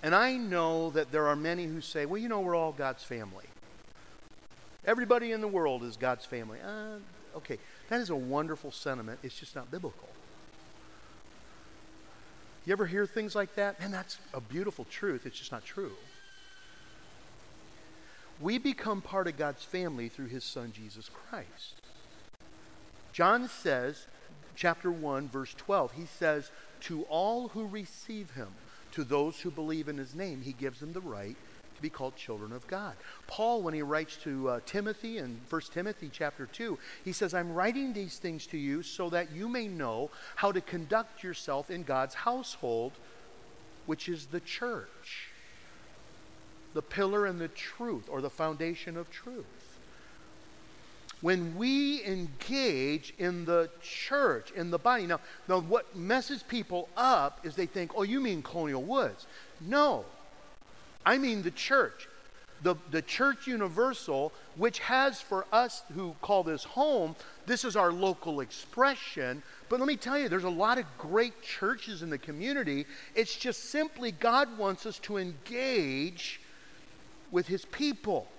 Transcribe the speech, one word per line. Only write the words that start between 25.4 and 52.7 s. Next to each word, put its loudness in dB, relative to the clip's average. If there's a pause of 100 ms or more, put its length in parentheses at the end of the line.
twelve, 2
he -8
says, 2 (320)
"To -4
all 2
who -4
receive -10
him, -8 (460)
to -2
those 2
who -4
believe -2
in -4
his -8
name, -6
he -8
gives -6
them -10
the -6
right -8 (380)
to -12
be -4
called -4
children -8
of -10
God." -6 (320)
Paul, 2
when 0
he 0
writes 0
to, 0
uh, 2
Timothy -2
in -6
First -4
Timothy -4
chapter -4
two, -4 (260)
he -2
says, 0
"I'm 2
writing 2
these -6
things -6
to -6
you 0
so -4
that 0
you -4
may -2
know -2 (280)
how 4
to 2
conduct -2
yourself -4
in -4
God's 2
household, 0 (920)
which -2
is -4
the -4
church, -6 (1500)
the 0
pillar 2
and 0
the -2
truth, -6
or -2
the 0
foundation -2
of -8
truth." -10 (1700)
When 2
we 4
engage 0